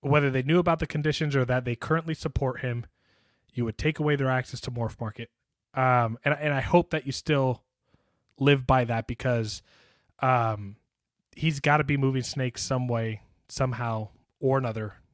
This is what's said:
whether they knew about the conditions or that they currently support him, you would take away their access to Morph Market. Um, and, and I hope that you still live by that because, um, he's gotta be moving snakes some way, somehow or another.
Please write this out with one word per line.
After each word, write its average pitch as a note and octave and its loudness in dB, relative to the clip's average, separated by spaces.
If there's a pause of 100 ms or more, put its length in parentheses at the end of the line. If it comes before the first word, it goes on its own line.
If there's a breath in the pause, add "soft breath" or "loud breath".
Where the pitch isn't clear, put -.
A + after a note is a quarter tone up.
whether C#3+ 4
they C3 0
knew D#3+ 4
about E3+ 2
the D#3 -4
conditions D3+ -2
or C3 4
that B2 0
they A#2+ -2
currently D#3+ -2
support C3+ -4
him, A#2+ -4 (680)
you B2 -2
would A2+ -4
take D#3 -2
away D3+ 2
their C3+ 0
access B2+ -2
to C3 -8
Morph A#2 -4
Market. A#2 -8 (440)
Um, B2 2
and, D3 2
and D3 -2
I C3+ 0
hope E3+ 4
that D#3+ -4
you C#3 -6
still C3+ 0 (760)
live C3+ 4
by C3 4
that A2+ -2
because, A#2 -2 (580 soft breath)
um, A2 0 (600)
he's D3+ -2
gotta D3 4
be C#3+ 0
moving C3 2
snakes B2+ -4
some B2+ -2
way, A2+ -2 (260)
somehow A#2 -4 (300)
or C3+ 2
another. A2 -4 (180)